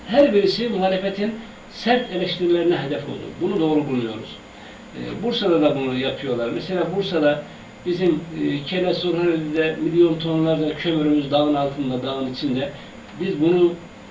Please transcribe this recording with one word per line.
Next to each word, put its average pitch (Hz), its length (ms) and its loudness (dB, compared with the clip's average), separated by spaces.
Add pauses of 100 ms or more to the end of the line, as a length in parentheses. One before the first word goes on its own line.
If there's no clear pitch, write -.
her 240 260 6
birisi 202 360 2
muhalefetin 196 680 0 (340)
sert 247 420 0
eleştirilerine 170 680 2
hedef 139 260 -4
oldu. 113 220 -10 (160)
Bunu 190 180 0
doğru 151 280 2
bulmuyoruz. 113 500 -4 (580)
E, 123 280 -8
Bursa'da 196 380 2
da 143 140 4
bunu 131 220 -2
yapıyorlar. 123 520 -2
Mesela 175 460 -2
Bursa'da 151 480 2 (420)
bizim, 175 240 2 (340)
e, 143 200 -2
Kele 180 300 0
Surhali'de 160 880 0
milyon 160 380 4
tonlarca 160 580 0
kömürümüz 151 540 2
dağın 147 220 4
altında, 139 500 -2
dağın 135 300 -4
içinde. 135 360 -2 (520)
Biz 165 200 -2
bunu, 175 320 4 (380)